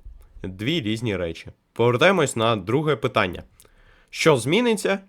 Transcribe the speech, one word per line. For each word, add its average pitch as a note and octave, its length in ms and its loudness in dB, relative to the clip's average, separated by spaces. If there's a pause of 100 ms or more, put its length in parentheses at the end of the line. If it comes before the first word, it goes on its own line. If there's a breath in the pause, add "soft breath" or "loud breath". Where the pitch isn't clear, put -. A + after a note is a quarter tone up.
(440)
Дві G#2+ 380 -4
різні A2+ 340 -4
речі. E2+ 320 -6 (260)
Повертаємось C3+ 600 2
на A2+ 200 2
друге C3 400 0
питання. G2 480 -2 (640 soft breath)
Що D3+ 280 2
зміниться, G3 720 0